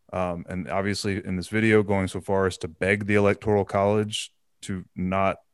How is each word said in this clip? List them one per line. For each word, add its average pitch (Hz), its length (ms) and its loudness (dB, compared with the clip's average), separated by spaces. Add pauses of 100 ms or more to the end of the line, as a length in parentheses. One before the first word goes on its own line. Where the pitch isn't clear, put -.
(120)
Um, 87 380 -4
and 90 180 -6
obviously, 98 560 -2
in 95 120 -4
this 87 120 -6
video, 110 340 4
going 98 260 0
so 92 120 -8
far 98 260 2
as 90 120 -2
to 90 100 -8
beg 98 380 -2
the 104 80 2
Electoral 101 500 2
College 104 680 0 (320)
to 92 220 -8 (100)
not 95 440 0 (160)